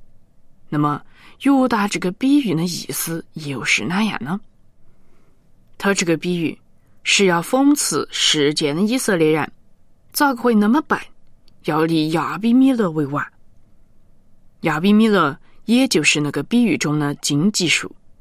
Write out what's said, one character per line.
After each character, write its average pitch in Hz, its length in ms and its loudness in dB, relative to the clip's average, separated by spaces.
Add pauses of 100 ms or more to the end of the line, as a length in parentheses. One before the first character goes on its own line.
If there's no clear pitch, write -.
(680)
那 151 100 -4
么， 147 240 0 (380)
约 262 280 4
达 208 200 0
这 185 100 -6
个 180 140 -4
比 277 280 2
喻 208 140 -2
的 160 100 0
意 - 280 -8
思 165 400 -8
又 143 320 -10
是 - 200 -2
哪 180 200 -2
样 190 180 -4
呢？ 170 160 -6 (1400)
他 196 160 0
这 190 100 -2
个 165 120 0
比 175 220 -4
喻 160 180 -4 (460)
是 - 220 2
要 175 160 2
讽 277 340 2
刺 160 380 -4
世 151 400 0
间 147 240 -2
的 170 60 0
以 220 160 0
色 220 180 0
列 156 140 4
人 156 200 0 (640)
咋 285 220 2
个 240 80 -12
会 240 120 2
那 208 140 4
么 285 140 2
笨， 180 160 -2 (640)
要 156 200 0
立 160 260 0
亚 156 260 -4
比 226 160 0
米 262 200 4
勒 226 180 0
为 151 160 -2
王。 139 180 -6 (1400)
亚 156 160 -2
比 196 140 2
米 220 160 4
勒 170 300 2 (260)
也 247 240 2
就 160 140 2
是 147 180 2
那 147 120 -2
个 143 100 -4
比 240 200 2
喻 185 140 2
中 151 220 -2
的 143 180 -2
荆 151 340 0
棘 196 160 -2
树， - 240 -2 (300)